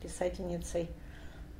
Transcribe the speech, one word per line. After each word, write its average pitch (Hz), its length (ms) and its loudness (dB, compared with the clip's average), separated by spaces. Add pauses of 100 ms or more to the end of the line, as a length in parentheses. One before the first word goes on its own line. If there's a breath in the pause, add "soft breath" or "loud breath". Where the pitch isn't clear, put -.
писательницей. 175 880 2 (680 loud breath)